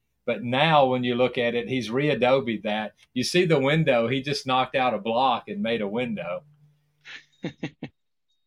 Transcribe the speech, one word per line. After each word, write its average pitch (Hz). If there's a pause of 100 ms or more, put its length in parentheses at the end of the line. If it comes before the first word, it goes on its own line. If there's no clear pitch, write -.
(260)
But 117
now 143
when 127
you 123
look 123
at 120
it, 117
he's 123
re-adobied 123
that. 107 (200)
You 127
see 180
the 160
window, 135
he 135
just 143
knocked 131
out 127
a 107
block 113
and 101
made 113
a 101
window. 98 (1000)
<laughs> - (920)